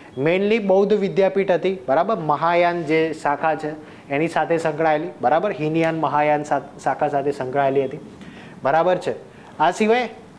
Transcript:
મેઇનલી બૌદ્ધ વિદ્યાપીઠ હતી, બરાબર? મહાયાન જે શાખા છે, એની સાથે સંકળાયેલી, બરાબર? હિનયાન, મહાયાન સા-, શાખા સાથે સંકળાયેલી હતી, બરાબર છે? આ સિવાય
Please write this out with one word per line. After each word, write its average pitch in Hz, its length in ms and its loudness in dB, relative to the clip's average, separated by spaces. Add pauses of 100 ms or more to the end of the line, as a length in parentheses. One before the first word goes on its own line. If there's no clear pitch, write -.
(180)
મેઇનલી 190 420 2
બૌદ્ધ 202 340 2
વિદ્યાપીઠ 190 580 0
હતી, 185 260 0 (100)
બરાબર? 175 280 2
મહાયાન 170 680 2
જે 160 300 0
શાખા 147 420 0
છે, 151 140 -6 (400)
એની 147 180 0
સાથે 165 300 0
સંકળાયેલી, 156 500 0 (140)
બરાબર? 160 300 2
હિનયાન, 160 440 0
મહાયાન 151 480 2
સા-, - 400 -4
શાખા 147 240 0
સાથે 143 240 0
સંકળાયેલી 135 520 0
હતી, 135 160 -6 (640)
બરાબર 165 340 2
છે? 135 180 -4 (440)
આ 156 120 4
સિવાય 220 380 0 (300)